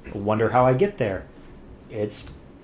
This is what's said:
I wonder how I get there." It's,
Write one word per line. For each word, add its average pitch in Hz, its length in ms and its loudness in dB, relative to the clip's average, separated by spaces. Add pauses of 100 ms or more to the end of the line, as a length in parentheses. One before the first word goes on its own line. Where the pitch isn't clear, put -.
(140)
I - 40 -8
wonder 107 320 2
how 123 160 4
I 131 80 6
get 196 260 2
there." 98 260 -2 (640)
It's, 104 400 -6 (340)